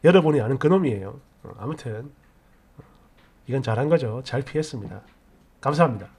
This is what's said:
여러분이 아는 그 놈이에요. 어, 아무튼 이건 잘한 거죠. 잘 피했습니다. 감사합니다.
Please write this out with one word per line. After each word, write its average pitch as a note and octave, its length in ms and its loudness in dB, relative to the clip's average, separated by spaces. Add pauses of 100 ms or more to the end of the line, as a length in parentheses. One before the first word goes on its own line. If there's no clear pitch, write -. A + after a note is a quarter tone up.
여러분이 D#3 360 6
아는 B2 180 -2
그 D3+ 100 2
놈이에요. C3 500 0 (240)
어, - 160 -18
아무튼 C3+ 540 -10 (1400)
이건 B2+ 140 -2
잘한 A#2+ 260 -2
거죠. C3 360 0
잘 - 180 -4
피했습니다. G#2 580 -8 (600)
감사합니다. C#3+ 460 0 (120)